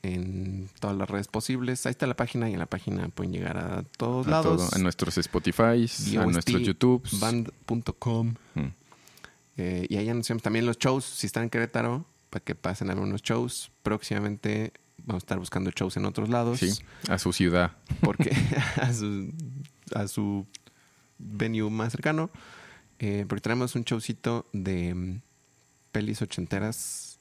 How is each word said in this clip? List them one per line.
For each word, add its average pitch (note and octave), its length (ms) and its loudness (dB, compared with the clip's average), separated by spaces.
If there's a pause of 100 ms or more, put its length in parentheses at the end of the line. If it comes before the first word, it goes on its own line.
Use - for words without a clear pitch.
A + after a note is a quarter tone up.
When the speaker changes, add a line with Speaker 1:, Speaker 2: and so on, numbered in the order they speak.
Speaker 1:
en F#2+ 640 -4 (120)
todas G2+ 160 0
las F#2+ 120 0
redes G2+ 200 -2
posibles. B2+ 580 -2
Ahí B2 60 0
está C3 160 0
la B2 80 -2
página A#2+ 340 0
y G2 40 -2
en F2+ 40 -2
la E2 80 -2
página F#2+ 440 -2
pueden F2+ 220 -4
llegar F2+ 240 -4
a F2+ 280 -4 (120)
todos B2 300 0
Speaker 2:
A D3+ 40 2
Speaker 1:
lados. D#3+ 260 4 (120)
Speaker 2:
todo, - 60 0
a F#2+ 80 4
nuestros F2 360 2
Spotifys, F2 420 0 (480)
a - 20 0
Speaker 1:
D G#2 80 2
O - 40 6
S - 40 6
T, F2 60 6
Speaker 2:
nuestros F2 300 4
YouTubes. A#2+ 580 4
Speaker 1:
band A2+ 300 2 (160)
punto A#2 280 -2
com. A#2 400 0 (220)
Speaker 2:
Mm. C2+ 100 0 (920)
Speaker 1:
Eh, F2+ 320 -2
y - 80 0
ahí G#2 120 0
anunciamos A#2 340 -2
también A2+ 240 2
los A#2 120 0
shows, C3 260 2
si - 220 -6
están A2+ 180 0
en A#2 60 -2
Querétaro, A#2 540 0 (260)
para - 140 -8
que E2+ 100 -4
pasen F#2+ 360 -2
a F#2 40 0
ver G2 80 0
unos G2+ 200 -2
shows. A#2+ 480 -2 (120)
Próximamente G#2 920 -2 (260)
vamos - 240 -4
a - 20 -16
estar F#2+ 140 -2
buscando F2+ 320 -2
shows F#2+ 260 -2
en G2+ 80 0
otros G#2+ 260 -2
lados. A#2+ 300 2
Speaker 2:
Sí, F#2 120 2 (360)
a F#2+ 100 2
su F2+ 140 0
ciudad. F2 400 4 (280)
Speaker 1:
Porque - 300 4
<laughs> - 500 2
a B2 120 2
su, G#2 400 -4 (600)
a G2+ 140 -2
su G2+ 380 -2 (720)
venue G#2+ 520 -2
más A2 220 -2
cercano. D#3 380 0 (680)
Eh, G2+ 300 0
porque G#2 120 -2
tenemos A#2+ 360 0
un A#2+ 80 0
showcito A#2 680 -2
de, F2+ 420 -2
mm, F#2 260 -6 (720)
pelis G#2+ 300 -2
ochenteras. - 1000 -4